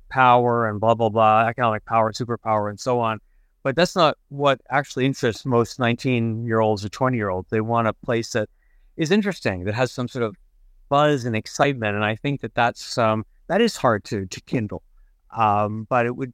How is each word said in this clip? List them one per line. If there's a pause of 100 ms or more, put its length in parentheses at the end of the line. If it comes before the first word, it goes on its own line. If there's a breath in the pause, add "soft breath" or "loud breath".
(100)
power
and
blah,
blah,
blah,
economic
power,
superpower,
and
so
on. (440)
But
that's
not (100)
what
actually
interests
most
nineteen-year-olds
or
twenty-year-olds.
They
want
a
place
that (480)
is
interesting,
that
has
some
sort
of (520)
buzz
and
excitement.
And
I
think
that
that's,
um, (220)
that
is
hard
to,
to
kindle. (540)
Um,
but
it
would